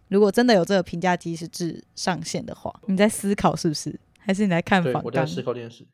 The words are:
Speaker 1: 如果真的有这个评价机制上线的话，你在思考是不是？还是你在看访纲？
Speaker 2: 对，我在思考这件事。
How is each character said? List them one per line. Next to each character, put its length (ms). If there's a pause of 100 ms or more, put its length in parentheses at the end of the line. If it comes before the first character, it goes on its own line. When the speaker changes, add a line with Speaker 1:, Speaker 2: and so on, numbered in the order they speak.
Speaker 1:
如 120
果 100
真 160
的 80
有 100
这 120
个 40
评 200
价 160
机 200
制 460 (140)
上 280
线 220
的 80
话， 180 (140)
你 100
在 120
思 260
考 220
是 100
不 80
是？ 240 (180)
还 160
是 120
你 40
在 140
看 180
访 120
纲？ 100
Speaker 2:
对， 40
我 40
在 160
思 160
考 100
这 60
件 100
事。 260